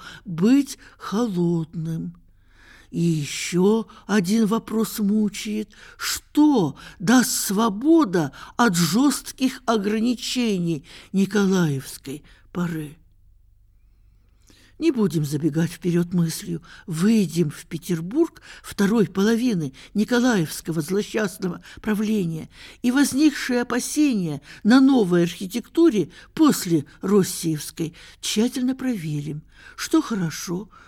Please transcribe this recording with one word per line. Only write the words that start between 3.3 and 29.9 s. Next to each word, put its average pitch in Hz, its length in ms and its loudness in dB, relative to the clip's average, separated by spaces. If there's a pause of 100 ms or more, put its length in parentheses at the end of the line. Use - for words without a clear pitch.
один 208 420 2
вопрос 220 520 -2
мучает. 214 680 -2 (260)
Что 262 800 2 (240)
даст 220 320 4
свобода 214 1040 2 (240)
от 233 180 4
жестких 240 920 0
ограничений 214 1200 -2 (300)
николаевской 185 1080 0 (300)
поры? 160 460 -8 (1800)
Не 320 140 2
будем 175 320 0
забегать 151 480 0
вперед 175 420 -2
мыслью. 170 500 -2 (220)
Выйдем 175 640 2
в - 180 -12
Петербург 180 720 -4 (200)
второй 202 460 0
половины 214 680 0 (200)
николаевского 208 880 0
злосчастного 190 800 -4 (180)
правления, 196 680 -2 (320)
и 247 100 0
возникшие 262 720 2
опасения 240 800 -2 (220)
на 247 180 6
новой 202 420 6
архитектуре 214 840 0 (240)
после 180 520 2 (160)
россиевской 170 920 -2 (260)
тщательно 254 560 -2
проверим. 156 680 -6 (320)
Что - 260 0